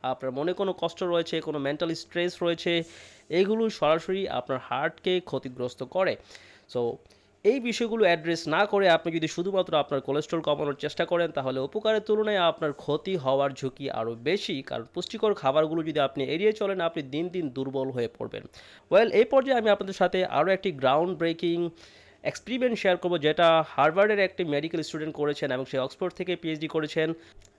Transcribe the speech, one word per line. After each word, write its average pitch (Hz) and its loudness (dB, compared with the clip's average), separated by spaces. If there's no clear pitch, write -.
আপনার 127 -4
মনে 147 -2
কোনো 190 -2
কষ্ট 170 -4
রয়েছে, 170 0
কোনো 156 -6
মেন্টাল 147 -2
স্ট্রেস 175 -4
রয়েছে, 170 0
এগুলো 208 2
সরাসরি 170 0
আপনার 131 -4
হার্টকে 165 -2
ক্ষতিগ্রস্ত 127 -8
করে। 165 0
So, 120 0
এই 254 4
বিষয়গুলো 226 0
অ্যাড্রেস 165 2
না 175 2
করে 196 4
আপনি 165 4
যদি 165 0
শুধুমাত্র 180 0
আপনার 143 0
কোলেস্টেরল 151 -2
কমানোর 147 -2
চেষ্টা 151 -4
করেন, 170 0
তাহলে 131 -2
উপকারের 214 0
তুলনায় 214 0
আপনার 160 2
ক্ষতি 151 -2
হওয়ার 135 2
ঝুঁকি 135 -6
আরও 113 -4
বেশি, 143 -2
কারণ 117 -8
পুষ্টিকর 208 0
খাবারগুলো 156 2
যদি 151 -2
আপনি 135 0
এড়িয়ে 170 2
চলেন, 196 -2
আপনি 165 -2
দিন 143 -4
দিন 170 -4
দুর্বল 135 -4
হয়ে 123 -2
পড়বেন। 107 -8
Well, 214 6
এই 214 8
পর্যায়ে 262 2
আমি 220 2
আপনাদের 196 0
সাথে 185 2
আরও 156 2
একটি 190 0
গ্রাউন্ড 151 2
ব্রেকিং 170 0
এক্সপেরিমেন্ট 240 -2
শেয়ার 185 2
করবো, 175 0
যেটা 160 4
হার্ভার্ডের 196 4
একটি 185 0
মেডিকেল 156 -2
স্টুডেন্ট 156 -6
করেছেন 147 -2
এবং 127 -2
সে 131 -4
অক্সফোর্ড 127 -4
থেকে 175 -4
পিএইচডি 160 -6
করেছেন। 160 -2